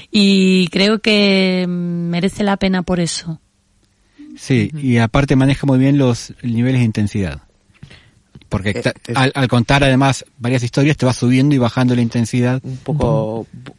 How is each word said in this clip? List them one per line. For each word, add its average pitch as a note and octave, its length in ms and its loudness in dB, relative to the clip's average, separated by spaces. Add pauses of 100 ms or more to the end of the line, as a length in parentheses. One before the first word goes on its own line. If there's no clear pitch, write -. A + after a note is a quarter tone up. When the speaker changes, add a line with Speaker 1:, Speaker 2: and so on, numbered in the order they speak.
(120)
Speaker 1:
Y F#3+ 560 4
creo G#3 320 0
que, F#3+ 680 2
mm, F3 400 -4
merece F3 360 -2
la G3 120 0
pena F#3+ 260 -2
por F3+ 180 -2
eso. E3 400 -6 (960)
Speaker 2:
Sí, A2+ 360 -4
Speaker 3:
Ujú. D#3 140 -12
Speaker 2:
y A#2+ 120 2
aparte C#3 360 0
maneja C#3 320 0
muy C3 120 2
bien C#3 200 2
los B2 440 -2
niveles B2 380 0
de A#2+ 40 2
intensidad. G2+ 580 -4 (1080)
Porque G2+ 220 -2
Speaker 4:
Eh, A#2 120 -4
Speaker 2:
ta-, B2 100 0 (140)
Speaker 4:
es A#2+ 100 -4
Speaker 2:
al, C3 180 2
al C3 140 0
contar C3 340 2
además C3+ 440 2 (120)
varias B2 240 -2
historias C#3 360 0
te B2 80 0
va B2+ 80 2
subiendo C3 400 2
y C3+ 40 2
bajando B2 360 0
la B2 80 0
intensidad. B2 600 0
Speaker 4:
Un C3 140 -10
poco, A2+ 600 -2
Speaker 2:
Ujú. G#2 80 -12 (300)